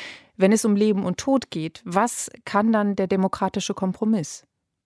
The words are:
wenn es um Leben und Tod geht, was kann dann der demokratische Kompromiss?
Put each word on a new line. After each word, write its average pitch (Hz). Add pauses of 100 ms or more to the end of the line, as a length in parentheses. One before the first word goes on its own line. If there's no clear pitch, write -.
(360)
wenn 190
es 220
um 208
Leben 202
und 180
Tod 269
geht, 160
was 196 (140)
kann 220
dann 208
der 190
demokratische 190
Kompromiss? 190 (400)